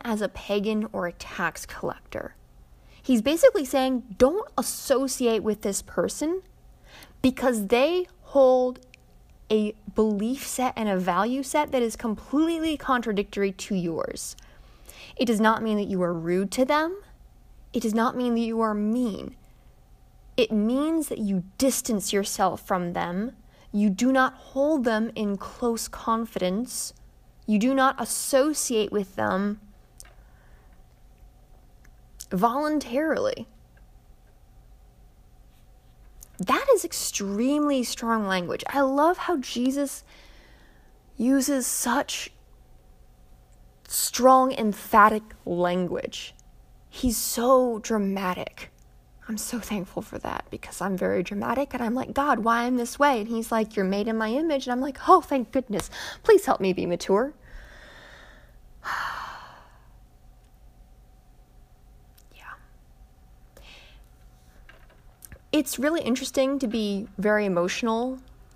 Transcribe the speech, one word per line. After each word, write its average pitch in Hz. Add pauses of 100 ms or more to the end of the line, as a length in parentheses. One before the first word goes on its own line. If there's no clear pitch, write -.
as 214
a 190
pagan 214
or 180
a 170
tax -
collector." - (680)
He's 240
basically 330
saying, 262
"Don't 349
associate 247
with 214
this 196
person 311 (760)
because 247
they 311 (160)
hold 254 (680)
a 214 (220)
belief 214
set -
and 220
a 190
value 190
set 294
that 254
is 220
completely 311
contradictory 208
to -
yours." - (800)
It -
does 214
not 220
mean 220
that 202
you 190
are 175
rude 175
to 254
them. 311 (760)
It 240
does 220
not 226
mean 247
that 226
you 226
are 220
mean. 208 (1000)
It 247
means 277
that -
you 196 (160)
distance 240
yourself 196
from 180
them. 180 (400)
You 208
do 240
not 262
hold 277
them 226
in 208
close -
confidence. 226 (560)
You 214
do 254
not 262
associate 254
with 202
them 208 (2750)
voluntarily. 262 (3000)
That -
is 381
extremely 262
strong 220
language. 180
I 277
love 285
how 339
Jesus 262 (1120)
uses 269
such - (1600)
strong, 262
emphatic 214 (200)
language. 175 (520)
He's 233
so 240
dramatic. 196 (560)
I'm 220
so -
thankful 202
for -
that -
because -
I'm 185
very 185
dramatic 233
and 240
I'm 226
like, 254
"God, 277
why 233
I'm 247
this 240
way?" 285
And 220
he's 226
like, 220
"You're 202
made 196
in 220
my 220
image." 277
And 247
I'm 247
like, 269
"Oh, 330
thank 269
goodness. 214 (320)
Please -
help -
me 190
be 180
mature." 202 (1500)
<sighs> - (3500)
Yeah. - (3000)
It's -
really 302
interesting 262
to 262
be 208 (120)
very 208
emotional 226 (380)